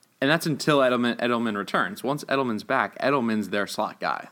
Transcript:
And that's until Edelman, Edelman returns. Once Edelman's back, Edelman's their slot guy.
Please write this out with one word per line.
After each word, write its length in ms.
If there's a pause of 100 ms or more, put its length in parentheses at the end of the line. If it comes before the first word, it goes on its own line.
(200)
And 100
that's 160
until 320
Edelman, 400
Edelman 380
returns. 460
Once 220
Edelman's 400
back, 340
Edelman's 520
their 160
slot 340
guy. 320